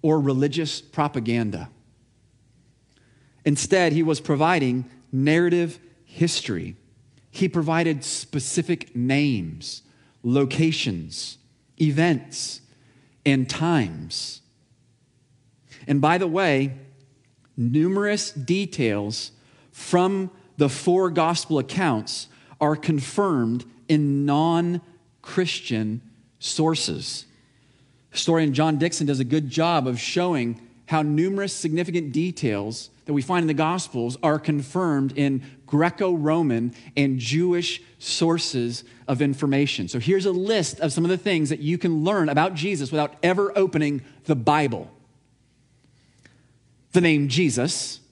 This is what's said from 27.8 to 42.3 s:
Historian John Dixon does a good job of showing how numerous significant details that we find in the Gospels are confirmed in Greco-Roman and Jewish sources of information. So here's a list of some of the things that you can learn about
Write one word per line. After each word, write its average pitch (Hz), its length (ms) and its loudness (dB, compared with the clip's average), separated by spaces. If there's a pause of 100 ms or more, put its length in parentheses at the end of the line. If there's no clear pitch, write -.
Historian 160 440 2
John 156 240 2
Dixon 160 280 0
does 139 140 0
a 131 40 2
good 139 260 0
job 160 360 2
of 120 140 -2
showing 147 600 -2 (260)
how 156 160 0
numerous 185 500 0
significant 165 600 -2
details 120 800 -4 (140)
that 151 80 -4
we 143 80 2
find 170 220 0
in 165 40 2
the 156 80 2
Gospels 147 680 -2
are 151 160 2
confirmed 147 760 0
in 139 260 0 (240)
Greco-Roman 156 1080 0 (220)
and 139 220 2
Jewish 175 640 0 (160)
sources 135 880 -2 (220)
of 135 140 -2
information. 139 680 0
So 123 100 -6
here's 180 260 2
a 196 80 2
list 190 480 -2
of 156 120 -2
some 165 120 0
of 170 60 2
the 185 80 2
things 165 320 0
that 151 100 -4
you 156 160 -2
can 165 280 0
learn 180 240 2
about 160 260 2